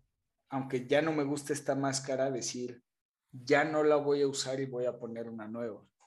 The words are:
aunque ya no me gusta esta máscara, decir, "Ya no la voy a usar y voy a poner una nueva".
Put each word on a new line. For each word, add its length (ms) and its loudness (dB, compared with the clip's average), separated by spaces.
aunque 380 -4
ya 140 6
no 120 2
me 100 2
gusta 300 -2
esta 200 -2
máscara, 560 0
decir, 540 -6
"Ya 320 2
no 200 2
la 120 8
voy 260 4
a 60 4
usar 320 -2
y 80 -2
voy 180 -2
a 140 -2
poner 300 -8
una 180 -10
nueva". 360 -8